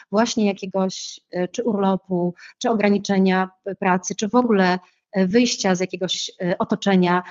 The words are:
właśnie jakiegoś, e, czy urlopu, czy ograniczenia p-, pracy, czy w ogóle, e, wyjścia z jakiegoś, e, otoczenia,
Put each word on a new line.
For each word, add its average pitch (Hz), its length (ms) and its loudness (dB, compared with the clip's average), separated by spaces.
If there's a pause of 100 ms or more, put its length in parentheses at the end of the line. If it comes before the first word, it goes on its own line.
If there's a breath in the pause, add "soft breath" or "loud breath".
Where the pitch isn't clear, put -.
(100)
właśnie 220 360 0
jakiegoś, 190 760 -4 (100)
e, 180 180 -4
czy - 140 -8
urlopu, 190 720 -2 (240 loud breath)
czy 233 120 -2
ograniczenia 196 800 2 (140)
p-, 196 100 -8
pracy, 185 400 -2
czy 214 140 -4
w 202 60 -4
ogóle, 196 440 4 (340 soft breath)
e, 190 140 2
wyjścia 208 480 2
z 180 60 -2
jakiegoś, 185 500 -6 (120)
e, 180 160 -2
otoczenia, 180 720 2